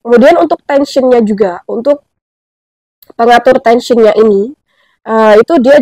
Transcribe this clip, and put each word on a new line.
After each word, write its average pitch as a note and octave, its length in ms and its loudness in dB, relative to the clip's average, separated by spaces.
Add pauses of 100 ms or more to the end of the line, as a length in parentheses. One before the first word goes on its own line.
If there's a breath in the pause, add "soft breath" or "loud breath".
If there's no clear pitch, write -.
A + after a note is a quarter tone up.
Kemudian A#3+ 400 2
untuk E4+ 240 -4
tensionnya C4 560 -2
juga, G3+ 480 -4
untuk B3 400 -6 (1040)
pengatur A#3+ 480 0
tensionnya A3+ 560 0
ini, G#3 320 0 (560)
eh, A3 300 0 (100)
itu E4 160 0
dia C4+ 220 2